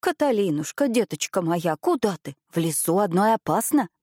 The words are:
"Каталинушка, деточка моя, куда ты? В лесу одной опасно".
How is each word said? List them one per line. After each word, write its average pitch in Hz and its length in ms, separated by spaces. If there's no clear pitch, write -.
"Каталинушка, 220 880
деточка 214 540
моя, 165 340
куда 226 460
ты? 139 120
В - 80
лесу 165 420
одной 208 360
опасно". 214 560